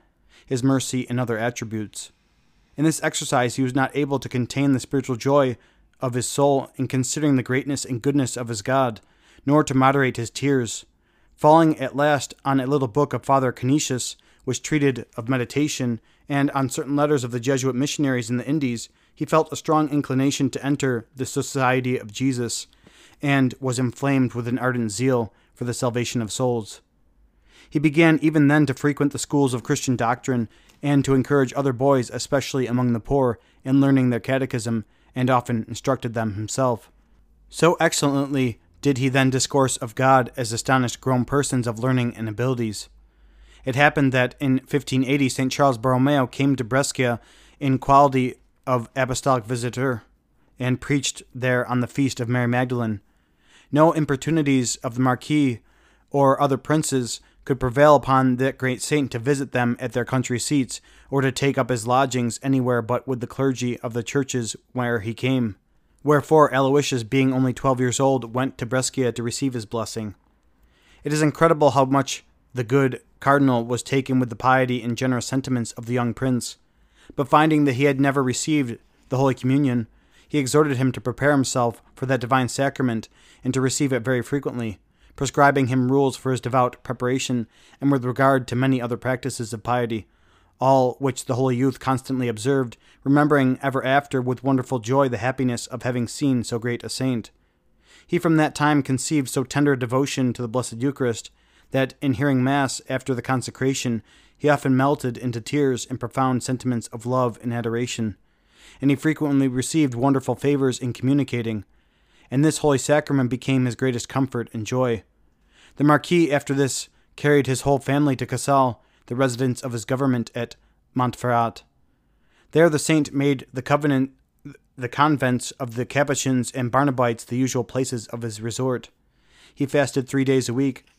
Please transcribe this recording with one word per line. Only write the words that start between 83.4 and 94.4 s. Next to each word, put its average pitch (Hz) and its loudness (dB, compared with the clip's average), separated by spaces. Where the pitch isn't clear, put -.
and 127 -4
to 131 0
receive 131 0
it 117 -2
very 123 0
frequently, 120 -6
prescribing 139 4
him 127 0
rules 139 2
for 131 -4
his 123 -2
devout 123 -2
preparation 123 -4
and 139 4
with 127 0
regard 131 2
to 120 -4
many 131 2
other 120 -4
practices 123 -6
of 110 -10
piety, 117 -2
all 131 4
which 131 -4
the 127 -2
holy 127 0
youth 131 0
constantly 127 -2
observed, 120 -2
remembering 139 4
ever 131 -2
after 135 0
with 123 -4